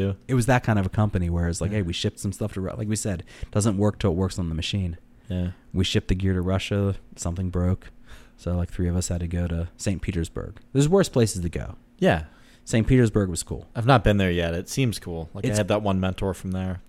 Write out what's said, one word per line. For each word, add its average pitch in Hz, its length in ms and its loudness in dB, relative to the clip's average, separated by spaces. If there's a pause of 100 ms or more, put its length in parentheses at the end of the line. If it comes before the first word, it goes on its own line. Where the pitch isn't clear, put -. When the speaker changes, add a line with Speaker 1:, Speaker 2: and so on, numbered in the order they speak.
Speaker 1:
kind, 98 160 0
Speaker 2:
do. - 120 -20
Speaker 1:
it 131 60 0
was 117 100 2
that 123 180 2
kind 107 160 2
of 95 60 2
a 95 40 -2
company 101 400 0
where 85 200 0
it's 82 120 -2
like, 87 100 -2
Speaker 2:
Yeah. 107 60 0
Speaker 1:
"Hey, 104 60 0
we 85 100 -4
shipped - 260 -4
some 101 120 -4
stuff 104 220 -6
to 95 80 -6
Ru-," 92 160 -6
like 110 100 -4
we 107 80 0
said, 95 280 -4 (280)
"Doesn't 104 260 2
work 104 220 2
till 98 120 2
it 80 60 2
works 95 220 -2
on 85 100 -2
the 80 60 -4
machine." 85 420 -4 (320)
Speaker 2:
Yeah. 90 220 -2 (220)
Speaker 1:
We 92 100 2
shipped - 240 0
the 98 80 2
gear 95 180 0
to 90 80 0
Russia. 95 540 0 (200)
Something 90 340 -4
broke. 90 420 0 (460)
So, 87 180 -4
like, 87 160 -2
three 90 160 -2
of 87 80 0
us 90 140 -2
had 87 100 -2
to 87 80 -4
go 87 200 -2
to 85 280 -2
Saint 95 260 -4
Petersburg. - 600 -6 (100)
There's 143 160 2
worse 185 220 4
places 110 320 2
to 85 80 -2
go. - 260 -10 (220)
Speaker 2:
Yeah. 107 260 2 (400)
Speaker 1:
Saint 117 240 2
Petersburg 113 420 4
was 82 140 -6
cool. 67 320 -10
Speaker 2:
I've 113 100 -4
not 127 160 6
been 104 140 4
there 95 160 4
yet. 85 220 0
It 90 160 -6
seems 123 280 -2
cool. 82 360 -8
Like, 101 100 -10
I 131 60 0
Speaker 1:
It's 104 80 2
Speaker 2:
had 101 100 2
that 107 140 2
one 98 180 2
mentor 95 340 0
from 95 200 -8
there, 92 360 -4